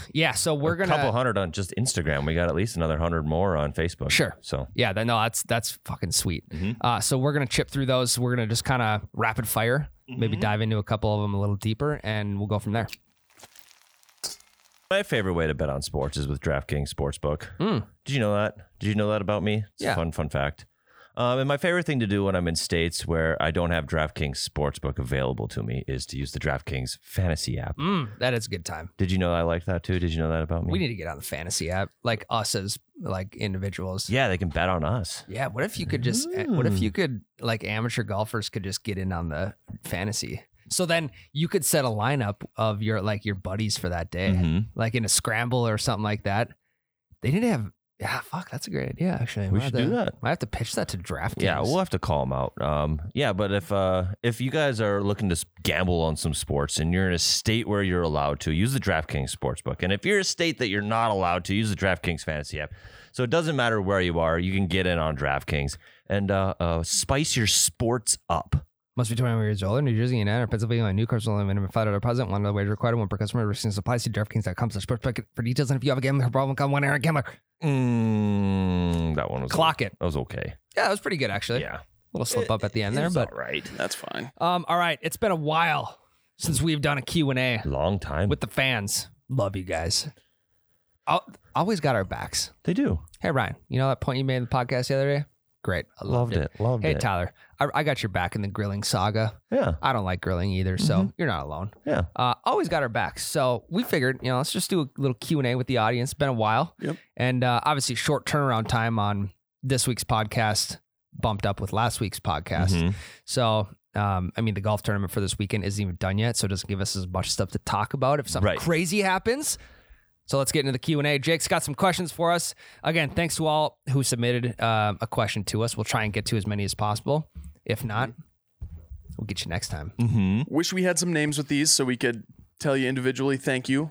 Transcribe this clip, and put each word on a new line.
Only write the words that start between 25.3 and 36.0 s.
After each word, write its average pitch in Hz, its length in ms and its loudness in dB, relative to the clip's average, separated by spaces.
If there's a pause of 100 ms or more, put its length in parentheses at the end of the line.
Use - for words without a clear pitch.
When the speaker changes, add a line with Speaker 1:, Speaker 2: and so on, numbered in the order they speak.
Speaker 2:
to - 140 -6
me 58 240 -4
is 65 200 -6
to - 100 -12
use 69 160 -6
the 67 60 -8
DraftKings 67 640 -4
Fantasy 80 560 -2
app. - 180 -6
Speaker 1:
Mm, 147 440 -2
that 127 120 2
is 113 140 -2
a - 20 -14
good 92 160 -8
time. 82 320 -10
Speaker 2:
Did 92 160 0
you 92 60 4
know 87 140 2
I 85 100 2
like 85 240 0
that 90 160 -2
too? 92 160 0
Did 85 140 0
you 80 60 -2
know 80 120 2
that 80 120 0
about 85 220 -2
me? 87 80 0
Speaker 1:
We 185 60 0
need 165 100 0
to 117 60 -4
get 85 140 -8
on 76 80 -8
the 73 60 -12
fantasy 82 480 -6
app, 95 200 -2 (140)
like, 113 260 -2
us 113 240 0
as, 101 240 -4 (220)
like, 98 360 -6
individuals. 95 720 -4
Speaker 2:
Yeah, 123 200 2
they 92 100 0
can 87 100 0
bet 80 200 2
on 90 140 2
us. 87 460 -4
Speaker 1:
Yeah, 117 200 -4
what 113 160 -4
if 220 140 -6
you 180 60 -4
could - 180 -2